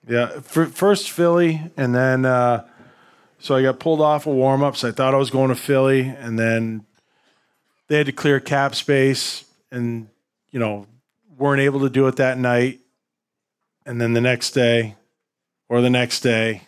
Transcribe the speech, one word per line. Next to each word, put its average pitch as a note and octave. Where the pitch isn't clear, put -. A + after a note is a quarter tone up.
Yeah, A#2+
fir-, D#3+
first G3
Philly, E3+
and B2
then, C3
uh, B2
so -
I C3
got C3
pulled D#3+
off D3+
of D3
warm-ups. C3+
I A#2+
thought C3
I C#3
was C3
going C3
to B2+
Philly, C3+
and A#2
then A2+
they D3+
had D3
to C3+
clear C#3
cap C#3
space, C3+
and, A#2
you C3+
know, G#2
weren't C#3
able C#3
to C3+
do C3
it C3
that C3
night, B2
and A#2+
then A#2
the A#2
next B2
day, A#2
or A#2+
the B2
next B2
day, A2+